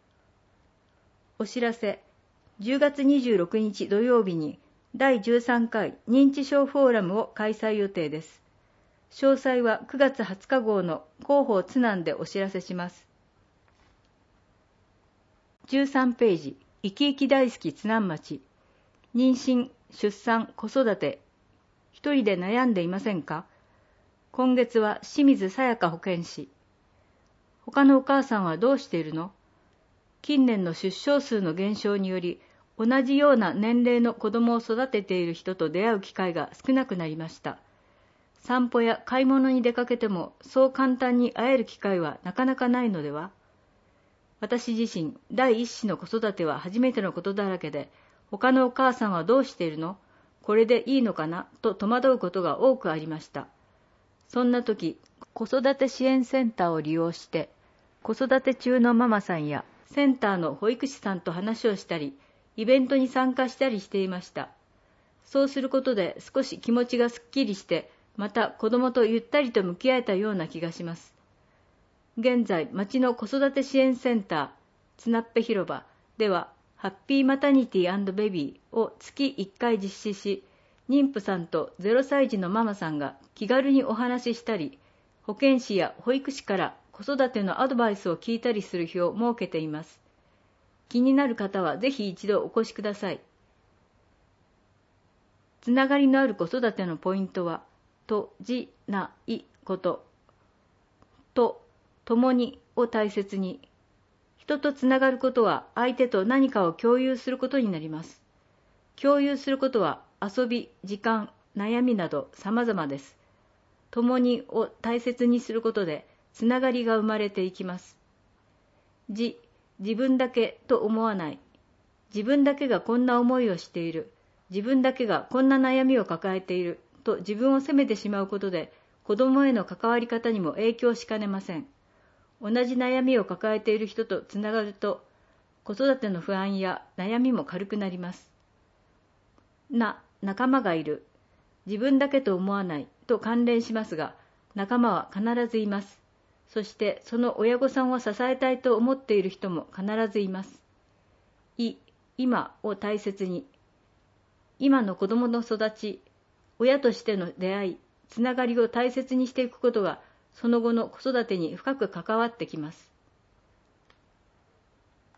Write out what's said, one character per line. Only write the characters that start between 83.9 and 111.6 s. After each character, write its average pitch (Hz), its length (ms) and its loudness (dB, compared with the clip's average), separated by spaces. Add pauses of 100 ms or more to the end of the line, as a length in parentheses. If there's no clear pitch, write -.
話 240 420 -2
し - 40 -16
し - 60 -16
た 220 100 -2
り、 151 220 -6 (460)
保 208 120 -8
健 269 240 4
師 214 160 -6
や 170 260 0
保 247 120 0
育 269 180 -4
士 - 140 -12
か 196 120 -2
ら 160 180 -4 (160)
子 - 100 -20
育 262 280 0
て 220 140 -4
の 185 180 -2
ア 262 60 2
ド 262 80 -2
バ 233 140 2
イ 202 60 -2
ス 196 140 -6
を 165 80 -2
聞 226 180 -4
い 226 40 -6
た 240 120 -2
り 214 100 -2
す 190 160 -10
る 170 80 -2
日 175 160 -4
を 175 160 0
設 233 180 0
け 190 120 -6
て - 100 -6
い 160 100 -4
ま 151 160 -8
す。 - 160 -20 (920)
気 240 120 0
に 262 120 4
な 277 120 4
る 233 100 0
方 196 280 -4
は 143 160 -2
ぜ 254 100 0
ひ 214 200 -4
一 185 180 -10
度 202 160 2
お - 180 -2
越 220 80 -4
し - 40 -20
く - 100 -12
だ 208 100 -4
さ 196 180 -6
い。 - 80 -8 (2500)
つ 233 100 -4
な 269 160 2
が 277 100 2
り 277 100 4
の 269 140 6
あ 269 60 2
る 208 80 -2
子 175 100 -4
育 233 260 -2
て 196 140 -6
の 165 120 -6
ポ 190 180 -4
イ 196 60 -2
ン 190 60 -4
ト 185 180 -6
は、 165 180 -6 (420)
と - 360 -4
じ 240 280 -6 (180)
な 196 240 -4 (140)
い - 180 -8 (200)
こ 185 160 -6
と、 - 260 -4 (1300)
と、 - 320 0 (380)
共 247 300 2
に 240 260 -2 (160)
を 240 100 2
大 214 240 -2
切 196 280 -6
に、 185 220 -6 (880)
人 294 140 -2
と 285 140 0
つ 269 120 -4
な 262 140 6
が 269 100 4
る 262 80 0
こ 262 140 0
と 247 120 2
は 170 300 0
相 247 220 0
手 254 120 2
と 196 160 0
何 262 280 4
か 196 160 2
を 165 40 0
共 240 280 2
有 262 180 0
す 247 140 -6
る 262 80 -6
こ 262 100 -2
と 277 80 0
に 226 140 0
な 165 80 -4
り 156 100 -10
ま 156 140 -10
す。 - 180 -20 (760)
共 285 240 2
有 277 180 0
す 277 120 -8
る 269 80 0
こ 269 140 -2
と 233 100 2
は 156 220 -2 (180)
遊 208 240 -2
び、 233 240 -4 (140)
時 202 160 -10
間、 220 320 -2 (260)
悩 220 240 -2